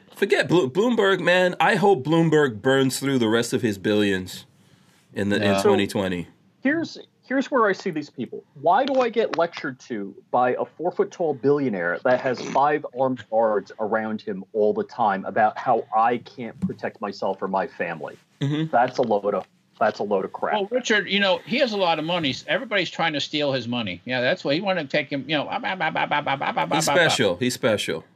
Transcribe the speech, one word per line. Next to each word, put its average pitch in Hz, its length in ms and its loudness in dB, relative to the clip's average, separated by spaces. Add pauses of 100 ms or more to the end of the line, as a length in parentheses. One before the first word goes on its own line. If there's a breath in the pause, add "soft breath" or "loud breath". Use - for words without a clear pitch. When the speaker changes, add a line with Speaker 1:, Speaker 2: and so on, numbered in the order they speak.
(160)
Speaker 1:
Forget 370 320 0
Blo-, 151 220 2
Bloomberg, 196 500 2
man. 180 400 2
I 190 160 4
hope 180 300 2
Bloomberg 151 560 2
burns 135 400 2
through 135 180 0
the 113 80 4
rest 117 240 2
of 117 100 0
his 107 160 0
billions 98 680 0 (680 soft breath)
in 101 140 -2
the, 101 80 2
in 104 60 0
Speaker 2:
Yeah. 101 160 4
Speaker 3:
So 98 100 2
Speaker 1:
twenty 202 200 4
twenty. 92 400 -4 (360)
Speaker 3:
here's, 302 340 -2 (300)
here's 262 240 -2
where 233 160 4
I 190 60 2
see - 160 -4
these 151 200 -6
people. - 320 -10 (200)
Why 185 240 4
do 262 160 2
I 240 80 2
get 220 280 0
lectured 156 440 -2
to 101 340 -8 (160)
by 127 260 4
a 120 60 -2
four-foot-tall 170 720 -2
billionaire 120 720 0
that 123 160 4
has 127 180 -2
five 143 460 0 (120)
armed 131 320 -2
guards 110 500 2
around 110 420 -2
him 98 320 -8
all 107 200 4
the 104 120 -2
time 98 400 0
about 110 320 0
how 120 260 0 (100)
I 120 260 2
can't - 420 -14
protect - 400 -6
myself 101 400 -4
or 95 80 -4
my 95 180 -2
family? 82 480 -8 (240)
Speaker 1:
Mm-hmm. 151 320 -2
Speaker 3:
That's 123 280 2
a - 20 2
load 104 320 0
of, 95 120 -4 (340)
that's 107 200 0
a 120 40 -2
load 101 200 0
of - 100 -8
crap. - 200 -4
Speaker 2:
Well, 202 180 -2
Richard, 220 380 0
you 196 100 0
know, 190 260 2
he 196 120 -4
has 254 160 0
a 202 40 -4
lot 170 220 2
of 156 60 -6
money. 160 280 -2 (140)
Everybody's 196 440 -2
trying 165 220 -2
to 143 60 -4
steal 147 340 -2
his 120 140 -4
money. 110 380 -6
Yeah, 123 160 -2
that's 143 220 0
why 143 100 0
he 160 80 0
wanted 185 280 -2
to - 80 -4
take 147 140 -2
him, 139 160 -4
you 156 80 -2
know, 135 140 -2
ah, - 100 -4
bah, 190 160 -4
bah, 160 160 -2
bah, 147 160 -2
bah, 147 140 0
bah, 139 160 -4
bah, 151 160 -4
bah, 160 220 -2
Speaker 1:
He's 156 100 0
Speaker 2:
bah, 143 80 0
bah. 165 140 4
Speaker 1:
special. 101 300 2
He's 123 180 -2
special. 98 480 -2 (120)